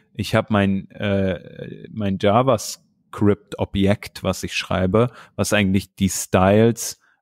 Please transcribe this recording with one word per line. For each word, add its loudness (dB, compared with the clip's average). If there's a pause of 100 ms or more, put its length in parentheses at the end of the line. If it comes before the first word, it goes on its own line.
(160)
ich -6
hab 0
mein, 0
äh, -4
mein -4
JavaScript-Objekt, 0
was -4
ich -8
schreibe, 0 (240)
was -2
eigentlich 0
die 0
Styles 2 (220)